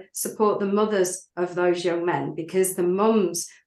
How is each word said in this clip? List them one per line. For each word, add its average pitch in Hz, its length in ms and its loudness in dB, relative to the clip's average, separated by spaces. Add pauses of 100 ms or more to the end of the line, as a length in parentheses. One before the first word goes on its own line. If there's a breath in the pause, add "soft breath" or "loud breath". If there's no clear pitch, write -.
(120)
support 208 480 0
the 202 60 0
mothers 202 680 0
of 175 180 -4
those 175 300 0
young 175 220 0
men, 147 280 -2
because 185 400 -2
the 185 80 -2
mums 190 680 2 (180 loud breath)